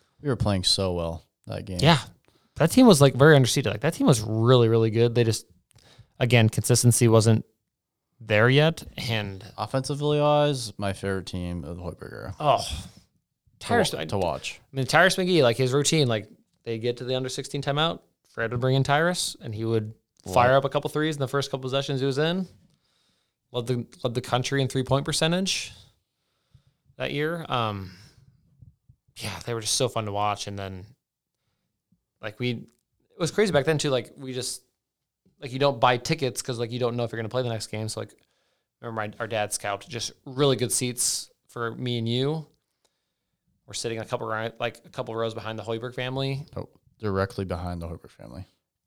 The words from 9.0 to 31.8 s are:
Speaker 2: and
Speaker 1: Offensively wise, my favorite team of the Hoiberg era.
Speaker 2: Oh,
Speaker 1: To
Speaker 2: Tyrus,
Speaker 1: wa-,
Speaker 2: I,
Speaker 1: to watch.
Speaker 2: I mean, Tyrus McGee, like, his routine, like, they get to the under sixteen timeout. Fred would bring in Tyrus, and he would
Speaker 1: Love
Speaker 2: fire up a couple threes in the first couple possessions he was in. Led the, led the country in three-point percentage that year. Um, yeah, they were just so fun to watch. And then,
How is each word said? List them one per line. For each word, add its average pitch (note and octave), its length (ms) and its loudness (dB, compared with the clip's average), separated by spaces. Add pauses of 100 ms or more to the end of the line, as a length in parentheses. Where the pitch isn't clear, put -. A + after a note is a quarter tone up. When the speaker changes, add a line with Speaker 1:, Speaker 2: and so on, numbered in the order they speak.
Speaker 2:
and G2+ 340 -4 (140)
Speaker 1:
Offensively C#3+ 640 -2
wise, D3 580 2
my G2 140 -2
favorite G2 340 -6
team F2 380 -6
of E2+ 120 -10
the F2 60 -12
Hoiberg - 300 -12
era. G#1+ 260 -12
Speaker 2:
Oh, C#3+ 200 2
Speaker 1:
To - 1080 -14
Speaker 2:
Tyrus, A3+ 260 2
Speaker 1:
wa-, - 80 -6
Speaker 2:
I, E2 60 -8
Speaker 1:
to G2+ 120 -4
watch. E2 420 -4 (120)
Speaker 2:
I C3+ 40 -16
mean, C3+ 100 -2
Tyrus F3+ 300 4
McGee, F3+ 260 4
like, A#2 140 4
his B2+ 160 0
routine, D3 340 2
like, A2 220 -2 (360)
they A2+ 140 -6
get A#2+ 200 -4
to C3+ 60 -12
the B2+ 120 -4
under B2+ 140 -4
sixteen C#3 320 -8
timeout. C#3+ 380 -2 (300)
Fred A2+ 220 -4
would A#2+ 80 -2
bring C3 160 2
in C3+ 80 4
Tyrus, D#3+ 580 0
and A2+ 120 -10
he A2 100 -6
would A2 300 0 (300)
Speaker 1:
Love F#2 100 -4
Speaker 2:
fire B2+ 220 6
up C#3 80 4
a C#3 40 -2
couple D3 220 -2
threes D3+ 260 -2
in C#3+ 40 -8
the B2+ 80 -2
first C#3 220 -4
couple C3 120 -6
possessions C3+ 380 -4
he C3 60 0
was C3+ 120 -2
in. E3+ 280 -2 (1040)
Led A#2+ 140 -4
the, A#2+ 200 -4 (180)
led A#2+ 100 -4
the B2 60 -4
country B2 420 -2
in B2+ 60 0
three-point C3+ 380 -2
percentage E3+ 680 -2 (1300)
that C3 140 -6
year. D#3 360 -4
Um, G#2+ 440 -4 (1200)
yeah, F#2+ 300 -10
they A#2+ 80 -6
were A2+ 80 -6
just - 140 -2
so B2+ 120 2
fun A2+ 160 -4
to G#2 80 -6
watch. G#2 340 -4
And G2+ 120 -10
then, F#2+ 260 -10 (1400)